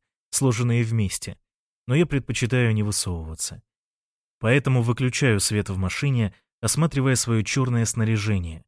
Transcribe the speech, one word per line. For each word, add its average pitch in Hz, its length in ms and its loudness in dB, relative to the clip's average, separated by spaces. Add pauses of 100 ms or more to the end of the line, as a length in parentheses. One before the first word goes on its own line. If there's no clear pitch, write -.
(300)
сложенные 120 520 2
вместе, 113 560 -2 (480)
но 123 80 0
я 165 120 4
предпочитаю 123 680 0
не 107 100 2
высовываться. 85 800 -6 (760)
Поэтому 127 420 2
выключаю 120 600 2
свет 104 280 0
в 98 80 -4
машине, 110 580 0 (280)
осматривая 135 540 2
своё 113 260 0
чёрное 120 420 0
снаряжение 104 840 -2